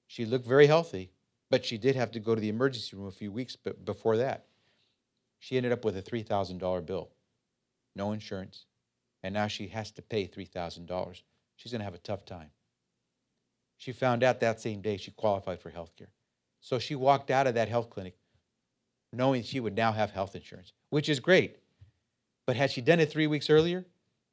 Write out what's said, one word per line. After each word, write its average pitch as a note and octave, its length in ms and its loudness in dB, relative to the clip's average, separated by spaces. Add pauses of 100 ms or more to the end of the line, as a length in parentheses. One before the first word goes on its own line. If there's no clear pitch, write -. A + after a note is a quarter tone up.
She - 180 -8
looked A#2+ 200 -2
very C#3 220 10
healthy, D3+ 440 2 (380)
but B2+ 160 2
she A#2 120 -6
did C3 180 2
have A#2+ 160 -2
to A#2 80 -8
go A2+ 160 0
to A2 60 0
the G#2+ 80 -2
emergency A#2 460 -2
room G2 120 -10
a F#2+ 40 -12
few G#2 200 -10
weeks A2 240 -8
be-, - 160 -8
before G#2 460 0
that. B2 300 -4 (920)
She - 160 -6
ended B2 160 0
up A#2 140 0
with G2+ 100 0
a G2 60 -6
three A#2 220 -6
thousand G2 340 -2
dollar F#2 240 -2
bill, E2+ 280 -6 (880)
no G2+ 160 -4
insurance, G#2 540 -10 (580)
and F#2+ 100 -6
now G#2+ 140 -2
she G#2 220 -8
has G#2+ 220 -10
to - 100 -18
pay G2+ 260 -4
three F#2+ 180 -14
thousand F2 400 -10
dollars. F2+ 380 -8 (340)
She's A2+ 160 -14
gonna A2 100 -6
have G2 120 -8
a - 20 -16
tough G2 260 -8
time. D#2+ 280 -16 (1300)
She - 140 -12
found A#2+ 320 2
out B2+ 160 4
that A2+ 220 0
same G#2+ 200 -6
day G#2 140 -2
she F#2 160 -10
qualified G2 480 0
for E2+ 100 -16
health E2 280 -14
care. - 140 -20 (500)
So B2+ 180 -4
she C#3+ 160 -8
walked C3+ 360 4
out C3+ 160 4
of A#2 80 2
that A2+ 120 2
health A#2 220 -2
clinic F#2 260 -12 (960)
knowing B2+ 300 2
she C3 180 -6
would G#2+ 160 -4
now A2+ 160 4
have G#2+ 200 0
health F#2+ 240 -4
insurance, F#2 360 -18 (200)
which D3 180 0
is C#3+ 100 2
great. D#3+ 380 4 (880)
But B2 100 0
had C3+ 140 2
she - 100 -8
done D#3 200 4
it D#3 100 4
three D#3 160 0
weeks D3 240 -2
earlier, F3 380 4 (460)